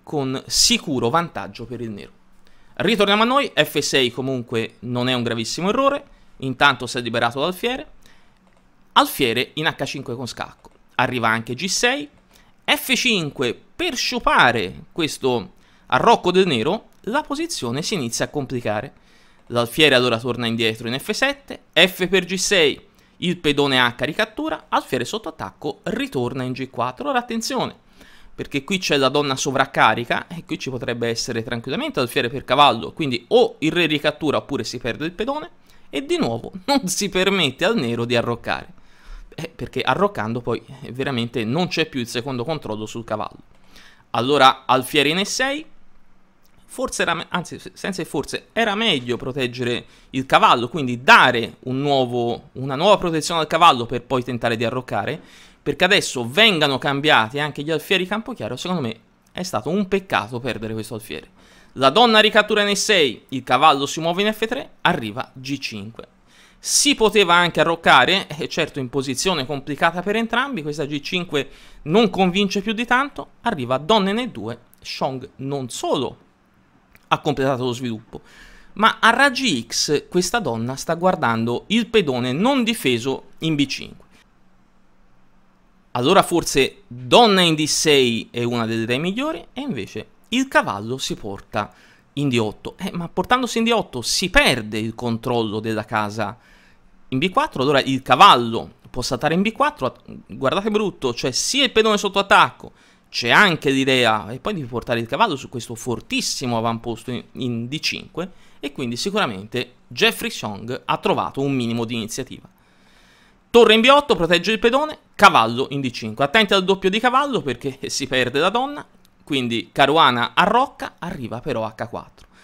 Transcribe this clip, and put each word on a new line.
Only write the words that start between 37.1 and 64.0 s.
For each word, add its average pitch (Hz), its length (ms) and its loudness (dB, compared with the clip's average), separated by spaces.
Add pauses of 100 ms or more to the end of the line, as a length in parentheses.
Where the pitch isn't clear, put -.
al 226 120 2
nero 117 280 -2
di 120 120 0
arroccare, 113 560 -4 (640)
eh, 165 200 -12
perché - 280 -8
arroccando 127 580 -2
poi, 120 220 -6 (200)
eh, - 80 -14
veramente 120 540 -4
non 151 240 -2
c'è 156 180 0
più 131 140 -6
il 117 80 -6
secondo 123 360 -6
controllo 110 420 -6
sul 117 180 -12
cavallo. - 380 -8 (680)
Allora 131 540 4
alfiere 135 460 2
in 170 80 0
E 202 60 0
sei, 277 400 -4 (1040)
forse - 360 -6
era 170 120 0
me-, 165 140 -6
anzi, 185 320 -8
se-, - 140 -16
senza - 260 -6
il 156 80 -4
forse, - 440 -6
era 214 220 0
meglio 143 420 0
proteggere 123 680 -4 (240)
il 131 160 -4
cavallo, 151 420 4
quindi 127 360 -6
dare 127 560 6
un 131 200 -6
nuovo, 123 760 0
una 135 200 -6
nuova 185 240 4
protezione 165 400 -2
al 156 80 0
cavallo 156 400 6
per 123 160 -4
poi 127 220 -2
tentare 117 320 -2
di 117 80 -2
arroccare, 120 580 -4 (400)
perché 147 220 0
adesso 160 440 0
vengano 151 500 4
cambiati 139 600 2
anche 147 240 -6
gli 151 80 -6
alfieri 180 360 0
campo 208 260 -6
chiaro, 123 240 -8
secondo 170 260 -4
me 113 180 -6 (320)
è - 100 -8
stato 135 280 -6
un 190 180 -2
peccato 127 500 -2
perdere 110 360 -6
questo 110 200 -8
alfiere. 82 360 -12 (440)
La 135 160 4
donna 220 280 6
ricattura 214 440 4
in 202 60 0
E 202 80 0
sei, 156 540 2
il 131 120 -6
cavallo 139 440 4
si 160 140 -8